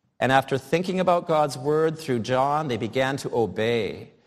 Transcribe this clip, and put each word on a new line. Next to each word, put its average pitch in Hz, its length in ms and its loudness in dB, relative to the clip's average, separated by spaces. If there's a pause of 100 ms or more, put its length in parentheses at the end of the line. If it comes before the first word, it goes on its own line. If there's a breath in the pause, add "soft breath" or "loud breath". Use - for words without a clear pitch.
(180)
And 123 140 2
after 135 260 2
thinking 180 400 -2
about 175 300 2
God's 151 280 2
word 156 440 0
through 127 180 -2
John, 135 480 0
they 120 120 -2
began 131 400 -2
to - 140 -8
obey. 110 800 -2 (160 soft breath)